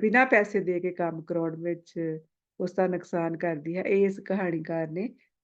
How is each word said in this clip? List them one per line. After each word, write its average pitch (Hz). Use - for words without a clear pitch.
ਬਿਨਾਂ 233
ਪੈਸੇ 208
ਦੇ 175
ਕੇ 180
ਕੰਮ 165
ਕਰਾਉਣ 165
ਵਿੱਚ 170
ਉਸ 180
ਦਾ 185
ਨੁਕਸਾਨ 170
ਕਰਦੀ 165
ਹੈ। 185
ਇਹ 196
ਇਸ 196
ਕਹਾਣੀਕਾਰ 165
ਨੇ 196